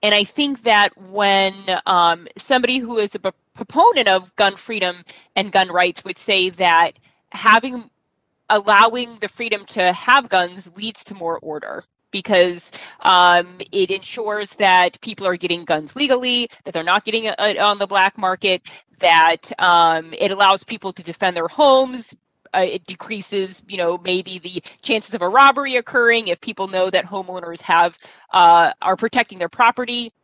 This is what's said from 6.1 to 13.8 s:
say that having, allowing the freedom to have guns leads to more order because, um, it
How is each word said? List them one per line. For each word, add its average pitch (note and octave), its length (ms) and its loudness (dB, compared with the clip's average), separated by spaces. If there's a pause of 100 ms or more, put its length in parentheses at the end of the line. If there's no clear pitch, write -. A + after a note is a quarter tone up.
say F#3+ 340 -2
that E3+ 420 2 (380)
having, A3+ 580 0 (600)
allowing A3 680 2
the G#3 80 -8
freedom G#3 380 -8
to F3+ 280 0
have B3 360 0
guns F3+ 460 -4
leads G#3 280 -12
to - 100 -18
more E3 260 -8
order - 440 -12 (280)
because, F3+ 600 0 (300)
um, F3+ 580 4 (140)
it F#3+ 180 0